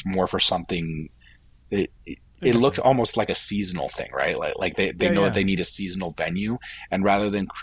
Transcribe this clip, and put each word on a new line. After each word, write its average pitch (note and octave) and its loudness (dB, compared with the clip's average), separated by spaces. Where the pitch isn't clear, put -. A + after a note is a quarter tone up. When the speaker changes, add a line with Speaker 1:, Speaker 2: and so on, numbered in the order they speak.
Speaker 1:
more F#2+ 0
for F#2+ -2
something. E2 -2
It, G2+ -2
it, - -12
it - 0
Speaker 2:
Interesting. A#2 4
Speaker 1:
looked C#3 2
almost B2+ 4
like G#2+ 0
a - 0
seasonal F2+ 0
thing, - -8
right? C#2+ 0
Like, D#2 -4
like F2+ -4
they, F#2+ 0
they F#2+ -2
Speaker 2:
Yeah, F#2+ 2
Speaker 1:
know - 4
Speaker 2:
yeah. D#3+ 4
Speaker 1:
that A2 0
they G2 2
need F#2+ 2
a - 4
seasonal F#2 0
venue, G2 -4
and F#2+ 0
rather G2+ 4
than G2 -2